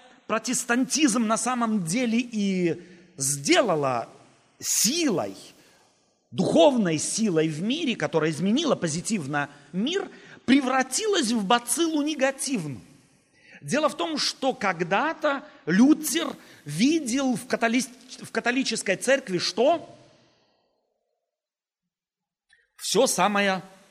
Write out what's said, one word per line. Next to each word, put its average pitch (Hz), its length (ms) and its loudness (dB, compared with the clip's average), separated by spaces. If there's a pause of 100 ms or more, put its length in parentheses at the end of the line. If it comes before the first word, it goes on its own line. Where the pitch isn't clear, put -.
(280)
протестантизм 240 1000 0
на 214 120 0
самом 226 480 -2
деле 226 340 0
и 196 640 0 (360)
сделала 143 920 0 (500)
силой, 196 760 -2 (960)
духовной 214 680 4
силой 165 500 0
в 156 140 -6
мире, 254 340 -4
которая 156 360 -2
изменила 208 440 0
позитивно 151 760 -4 (220)
мир, 320 380 -4 (360)
превратилась 262 840 2
в 220 140 0
бациллу 294 560 2
негативную. 262 800 -2 (800)
Дело 180 280 0
в - 60 -8
том, 330 220 -4
что - 360 -2
когда-то 226 880 -2 (220)
Лютер 277 680 4 (300)
видел 254 680 0
в - 120 -8
католи-, 226 380 0 (360)
в - 100 -16
католической 226 640 -2
церкви 240 420 0
что? 294 540 0 (2750)
Всё - 320 0
самое 196 560 0 (280)